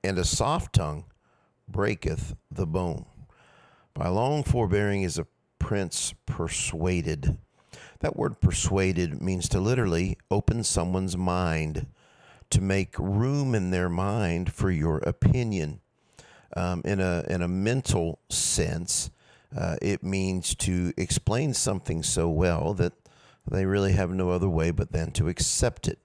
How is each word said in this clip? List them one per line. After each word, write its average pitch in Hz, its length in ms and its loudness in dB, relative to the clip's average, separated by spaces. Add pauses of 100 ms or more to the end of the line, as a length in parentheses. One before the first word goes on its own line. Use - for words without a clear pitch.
and 95 140 0
a 90 60 2
soft - 500 0
tongue 76 300 2 (600)
breaketh - 680 -2 (140)
the 95 160 -2
bone." 85 400 -2 (880)
By - 140 -2
long 127 340 2
forbearing 101 600 2
is 82 140 -2
a 80 100 -6 (320)
prince - 540 -2 (140)
persuaded. 80 1120 -2 (600)
That - 160 -2
word - 260 -2
persuaded 90 800 0
means 90 260 -2
to 101 120 2
literally 92 580 0 (120)
open 110 320 0
someone's 92 540 0
mind, 87 720 0 (640)
to - 100 4
make 95 380 0
room 127 560 2
in 92 160 2
their 90 180 2
mind 90 640 0
for 98 180 0
your 78 280 2
opinion. 95 840 0 (760)
Um, 90 300 -2
in 98 160 0
a, 90 300 2
in 87 100 0
a 87 80 0
mental 98 680 0 (100)
sense, - 840 -2 (460)
uh, 85 240 -2
it 98 220 -2
means 95 540 0
to 90 420 0
explain 120 560 0
something 87 480 -2
so 82 260 0
well 82 460 2
that 87 180 0 (580)
they 95 140 0
really 98 280 4
have 92 180 4
no 92 200 2
other 90 200 2
way 82 200 2
but 82 220 -2
then 80 200 -2
to - 160 0
accept - 600 0
it. - 160 -6